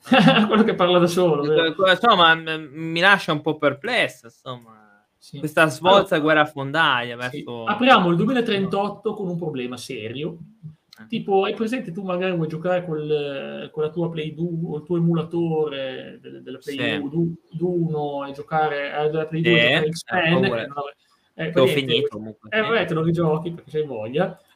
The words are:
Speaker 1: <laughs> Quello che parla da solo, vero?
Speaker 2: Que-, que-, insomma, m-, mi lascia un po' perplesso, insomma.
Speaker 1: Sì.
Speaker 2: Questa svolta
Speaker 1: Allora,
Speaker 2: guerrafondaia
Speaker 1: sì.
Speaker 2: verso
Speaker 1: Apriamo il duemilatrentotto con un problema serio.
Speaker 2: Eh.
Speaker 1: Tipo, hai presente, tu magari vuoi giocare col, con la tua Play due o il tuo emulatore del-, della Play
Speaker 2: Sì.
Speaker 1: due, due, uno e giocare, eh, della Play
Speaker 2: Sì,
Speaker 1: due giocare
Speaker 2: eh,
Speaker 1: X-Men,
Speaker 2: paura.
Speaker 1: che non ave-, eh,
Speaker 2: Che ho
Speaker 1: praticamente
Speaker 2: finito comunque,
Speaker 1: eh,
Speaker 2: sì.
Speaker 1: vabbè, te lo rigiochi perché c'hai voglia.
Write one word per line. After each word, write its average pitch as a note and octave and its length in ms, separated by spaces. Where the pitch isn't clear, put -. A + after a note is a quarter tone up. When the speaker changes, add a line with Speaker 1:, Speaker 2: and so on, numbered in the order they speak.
Speaker 1:
<laughs> A#3 460
Quello A3 160
che - 100
parla F3+ 240
da F3 80
solo, E3 360
vero? D#3 200
Speaker 2:
Que-, D#3+ 120
que-, F#3+ 180
insomma, F3+ 420
m-, D#3+ 380
mi E3 260
lascia F#3+ 340
un D3 80
po' D#3 160
perplesso, D3+ 680
insomma. A#2 540
Speaker 1:
Sì. - 220
Speaker 2:
Questa D#3 300
svolta F#3 480
Speaker 1:
Allora, - 20
Speaker 2:
guerrafondaia C#3 680
Speaker 1:
sì. C#3+ 140
Speaker 2:
verso A#2 200
Speaker 1:
Apriamo G#3 460
il E3+ 60
duemilatrentotto G#3 1000
con G#3 140
un F3 100
problema C3 380
serio. C3 600
Speaker 2:
Eh. A3 60
Speaker 1:
Tipo, G3 380
hai G#3+ 100
presente, G#3+ 380
tu G3 100
magari F#3 320
vuoi D#3+ 140
giocare F3 360
col, D3 880
con D#3 120
la D#3 60
tua E3 200
Play D#3+ 240
due E3 400
o - 40
il D3+ 40
tuo F3 140
emulatore D#3 1200
del-, C3+ 220
della C3 160
Play C#3+ 180
Speaker 2:
Sì. A2+ 220
Speaker 1:
due, - 20
due, E3+ 240
uno D3 500
e C#3 60
giocare, C#3+ 600
eh, D3+ 60
della D#3 160
Play D#3+ 180
Speaker 2:
Sì, - 60
Speaker 1:
due A#2 100
giocare C3+ 260
Speaker 2:
eh, D#3+ 40
Speaker 1:
X-Men, E3+ 500
Speaker 2:
paura. F#3+ 220
Speaker 1:
che - 40
non C#3+ 120
ave-, C#3+ 160
eh, D#3+ 180
Speaker 2:
Che C3 80
ho C3+ 40
Speaker 1:
praticamente D3+ 100
Speaker 2:
finito B2 180
comunque, G#2+ 400
Speaker 1:
eh, G#3+ 120
Speaker 2:
sì. G#3 60
Speaker 1:
vabbè, A3 180
te E3 80
lo D#3+ 80
rigiochi E3 500
perché - 180
c'hai D3+ 160
voglia. C3+ 520